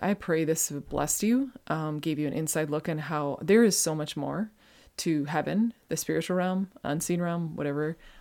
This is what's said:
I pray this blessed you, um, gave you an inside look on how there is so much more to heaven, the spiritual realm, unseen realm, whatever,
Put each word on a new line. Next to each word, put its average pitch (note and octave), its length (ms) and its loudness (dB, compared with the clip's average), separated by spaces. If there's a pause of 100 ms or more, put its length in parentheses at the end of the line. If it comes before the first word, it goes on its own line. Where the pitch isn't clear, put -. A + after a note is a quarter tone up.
I G3+ 140 2
pray E3 300 0
this D#3+ 260 0
blessed C#3+ 500 -2
you, B3 300 2 (160)
um, D#3 320 -2
gave D3+ 180 -2
you D3+ 80 -2
an C#3+ 80 -2
inside D#3 380 -2
look D3+ 180 -2
on D#3 80 -2
how D3 420 -4
there G#3 240 6
is G3 140 6
so D#3+ 160 0
much D3+ 240 -4
more D3 320 -4 (480)
to D3+ 280 0
heaven, D#3+ 500 0 (140)
the D#3+ 80 -2
spiritual E3 400 0
realm, F#3 340 0 (120)
unseen F3 380 -2
realm, E3+ 340 -2
whatever, D3+ 420 -2 (240)